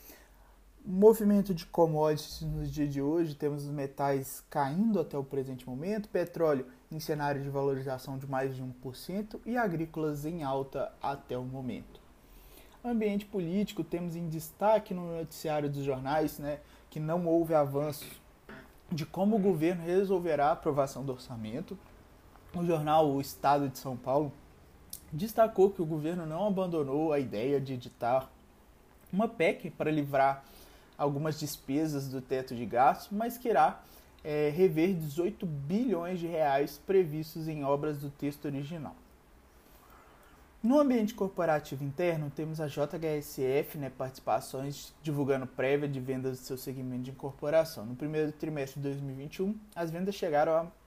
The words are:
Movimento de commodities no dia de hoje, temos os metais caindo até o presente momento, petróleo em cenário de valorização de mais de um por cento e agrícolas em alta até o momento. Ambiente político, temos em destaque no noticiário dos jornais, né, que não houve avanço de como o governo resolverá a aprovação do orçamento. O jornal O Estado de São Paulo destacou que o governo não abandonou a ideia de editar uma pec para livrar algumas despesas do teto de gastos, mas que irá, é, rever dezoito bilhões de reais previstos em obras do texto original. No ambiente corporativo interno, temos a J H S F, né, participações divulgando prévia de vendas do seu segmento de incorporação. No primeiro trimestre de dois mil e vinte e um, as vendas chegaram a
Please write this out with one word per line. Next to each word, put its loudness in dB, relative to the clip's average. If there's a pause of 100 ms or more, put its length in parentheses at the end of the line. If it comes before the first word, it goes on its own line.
(840)
Movimento 6
de -6
commodities 2
no -4
dia 0
de -2
hoje, 0
temos -2
os -8
metais -2
caindo 2
até -2
o -2
presente -6
momento, -6
petróleo 0 (260)
em -8
cenário -2
de -6
valorização -2
de -10
mais -2
de -8
um -8
por -12
cento -8
e -4
agrícolas -2
em -6
alta -4
até -6
o -6
momento. -10 (840)
Ambiente -2
político, -2
temos -4
em -6
destaque 0
no -6
noticiário -4
dos -4
jornais, 0
né, -6 (280)
que -8
não -2
houve 4
avanço 2 (840)
de -2
como 0
o 2
governo 2
resolverá 2
a 4
aprovação -2
do -2
orçamento. -8 (800)
O -2
jornal 4
O 2
Estado 2
de -10
São -8
Paulo 0 (800)
destacou 4
que -4
o -2
governo -2
não -2
abandonou 0
a 4
ideia 0
de -4
editar 0 (840)
uma 2
pec 0
para -2
livrar 2 (540)
algumas 0
despesas -2
do -6
teto -4
de -4
gastos, 4
mas -4
que -4
irá, 4 (440)
é, 0
rever 4
dezoito -2
bilhões -2
de -4
reais 0
previstos 2
em -4
obras 0
do -8
texto -6
original. -6 (1700)
No 6
ambiente 6
corporativo 0
interno, 0
temos -6
a -2
J -2
H -4
S -4
F, 0
né, -6
participações -4
divulgando 0
prévia 2
de -4
vendas -4
do -18
seu -6
segmento -6
de -10
incorporação. -2
No -8
primeiro -2
trimestre -6
de -4
dois -4
mil -8
e -10
vinte -12
e -2
um, -2 (160)
as -4
vendas -4
chegaram 2
a 2 (200)